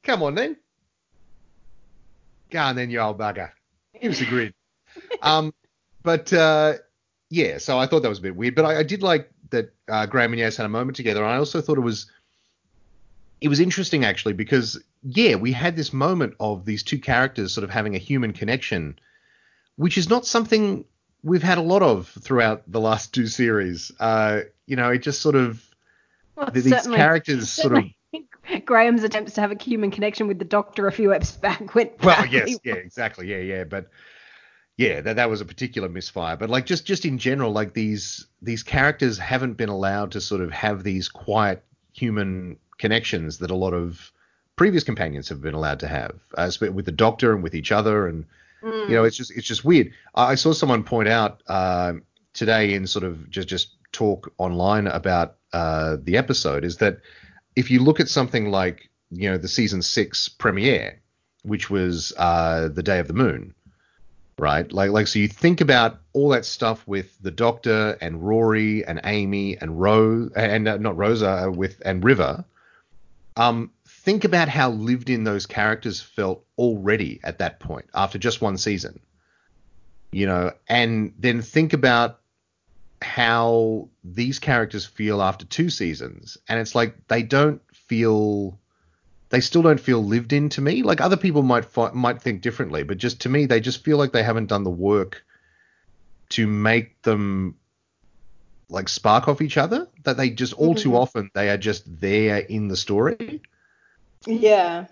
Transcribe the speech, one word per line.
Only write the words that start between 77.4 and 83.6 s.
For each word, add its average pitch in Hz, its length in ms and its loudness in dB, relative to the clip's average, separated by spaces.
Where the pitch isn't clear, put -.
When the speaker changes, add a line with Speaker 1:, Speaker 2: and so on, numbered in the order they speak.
Speaker 1:
point - 340 -12
after 98 240 -2
just 117 240 -2
one 98 160 -2
season, - 420 -6
you 98 160 0
know, 90 260 0
and 113 500 0
then 120 220 0
think 156 320 0
about 120 480 2
how 117 840 0